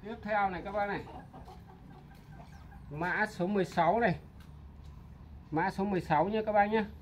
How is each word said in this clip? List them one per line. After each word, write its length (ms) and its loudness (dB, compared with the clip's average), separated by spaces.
Tiếp 200 -8
theo 260 2
này 160 -4
các 60 -6
bác 160 2
này. 160 -4
Mã 400 0
số 180 0
mười 180 4
sáu 340 4
này. 200 4
Mã 200 2
số 140 -2
mười 160 0
sáu 280 4
nhá 160 0
các 60 0
bác 140 8
nhá. 200 2